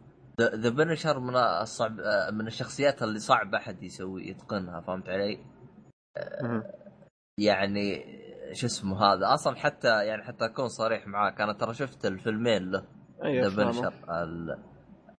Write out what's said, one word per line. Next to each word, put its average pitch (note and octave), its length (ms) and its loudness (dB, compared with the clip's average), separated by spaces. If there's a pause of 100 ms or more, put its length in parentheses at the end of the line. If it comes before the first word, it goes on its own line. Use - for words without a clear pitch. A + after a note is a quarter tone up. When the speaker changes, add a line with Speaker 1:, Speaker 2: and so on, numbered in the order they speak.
(400)
Speaker 1:
The، - 40 6
The A2 320 2
Punisher D#3 400 2
من B2+ 200 -2
الصعب، A2 640 0
آه، G2+ 300 2
من A2 160 -2
الشخصيات C3 560 0
اللي G#2+ 160 -2
صعب G#2+ 360 2
أحد G#2 280 -4
يسوي F#2 460 -8
يتقنها، F2+ 520 -6
فهمت F#2 280 -6
علي؟ G2+ 300 -2 (760)
آه، - 260 -6
Speaker 2:
مهم. A#2 200 -2 (760)
Speaker 1:
يعني G2+ 680 2 (480)
شو - 140 -4
اسمه G2+ 380 -2
هذا؟ G2+ 300 6
أصلًا D3 220 0
حتى، A2+ 500 2
يعني G#2+ 160 -2
حتى A#2+ 220 -6
أكون A#2 240 -2
صريح A2 380 0
معاك، G2+ 340 0
أنا G#2 120 2
ترى A2+ 220 -2
شفت C3+ 320 -4
الفيلمين G#2 640 2
له. F#2+ 160 -2 (380)
Speaker 2:
أي C3 180 2
Speaker 1:
The G2+ 40 4
Speaker 2:
أفلامه؟ G#2 260 2
Speaker 1:
Punisher، A#2 380 -4
ال-، E2 480 -4 (600)